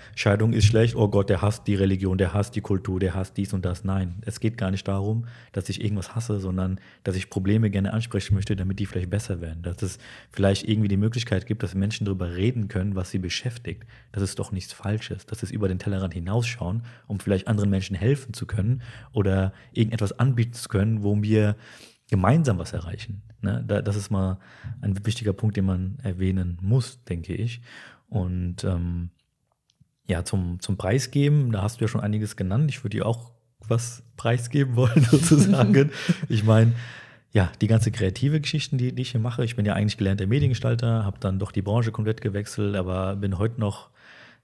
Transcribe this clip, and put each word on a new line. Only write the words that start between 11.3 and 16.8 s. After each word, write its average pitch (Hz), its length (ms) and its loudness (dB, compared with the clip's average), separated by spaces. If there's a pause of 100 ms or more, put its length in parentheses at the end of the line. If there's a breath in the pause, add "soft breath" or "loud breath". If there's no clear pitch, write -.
gibt, 107 180 -4
dass 92 120 -4
Menschen 98 320 -2
darüber 90 280 -4
reden 107 340 0
können, 101 280 -2
was 92 140 -4
sie 98 80 -4
beschäftigt. 90 680 -8 (280 soft breath)
Das 98 100 -4
ist - 160 -4
doch 98 120 -6
nichts 95 220 -8
Falsches. - 540 -6
Das - 160 -10
ist 98 80 -6
über 104 180 -2
den 92 100 -2
Tellerrand 95 360 -4
hinausschauen, 107 680 -4 (220 loud breath)